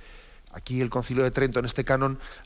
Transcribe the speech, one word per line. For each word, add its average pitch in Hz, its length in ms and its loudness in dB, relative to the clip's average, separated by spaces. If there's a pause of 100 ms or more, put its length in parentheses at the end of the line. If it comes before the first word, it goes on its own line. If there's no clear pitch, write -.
(540)
Aquí 127 280 -4
el 123 80 0
Concilio 127 340 0
de 127 80 4
Trento, 131 280 2
en 120 60 0
este 123 200 -2
canon, 135 340 2 (260)